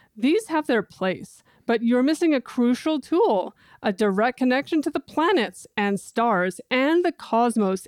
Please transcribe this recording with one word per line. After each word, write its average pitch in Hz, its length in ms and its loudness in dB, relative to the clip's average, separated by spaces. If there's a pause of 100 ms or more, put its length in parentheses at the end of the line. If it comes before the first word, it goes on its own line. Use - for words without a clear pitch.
(180)
These 302 320 0
have 311 180 -2
their 233 160 2
place, - 600 -8 (240)
but 233 160 0
you're 240 200 2
missing 311 320 2
a 262 60 0
crucial 247 600 -2
tool, 311 540 0 (280)
a 214 100 0
direct 208 460 0
connection 269 440 0
to 311 80 -4
the 349 80 -6
planets 302 680 -2 (100)
and 202 240 0
stars 196 600 -2 (100)
and 294 340 2
the 349 80 0
cosmos 226 760 0